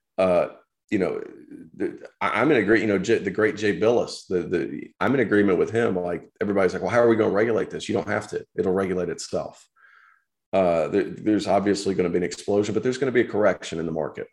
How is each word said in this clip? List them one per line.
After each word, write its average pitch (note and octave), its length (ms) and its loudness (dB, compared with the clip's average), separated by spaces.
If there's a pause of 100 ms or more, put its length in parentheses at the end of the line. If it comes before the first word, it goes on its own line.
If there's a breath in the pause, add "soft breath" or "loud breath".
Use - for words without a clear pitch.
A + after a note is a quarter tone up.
(180)
Uh, F2+ 300 2 (420)
you G#2 100 0
know, E2+ 240 -2 (540)
the, - 280 -8 (140)
I, G2+ 220 0
I'm C#3+ 100 4
in B2 60 4
agree-, G#2 240 4
you A2 60 -2
know, G2+ 120 2
J-, G#2 200 2
the F#2+ 120 -4
great G#2+ 240 0
Jay G#2 160 0
Billis, G#2 560 0
the, F2+ 160 -2
the, F2 560 -4
I'm G#2+ 140 2
in C#3 80 2
agreement G2+ 360 2
with E2+ 140 0
him. A2+ 240 0
Like, F2 340 -6 (120)
everybody's G2 320 2
like, F2+ 80 -6
"Well, F2+ 100 -2
how A#2+ 80 2
are A#2+ 80 6
we A#2 80 6
gonna G#2 160 2
regulate G#2 380 0
this?" - 180 -10
You G#2 80 -2
don't - 140 -2
have G#2 220 -4
to. - 140 -6 (100)
It'll F#2+ 180 0
regulate F#2 340 -2
itself. - 580 -8 (840 soft breath)
Uh, E2+ 380 2
there, G2 160 2
there's G#2 420 -2
obviously G2 480 2
gonna F2+ 140 2
be E2+ 80 0
an F2 60 0
explosion, G2+ 500 -2
but G#2+ 100 -2
there's B2+ 140 -2
gonna C3 160 -2
be B2 80 4
a - 60 2
correction G2 520 0
in E2 60 -4
the E2 80 -4
market. D2+ 400 -6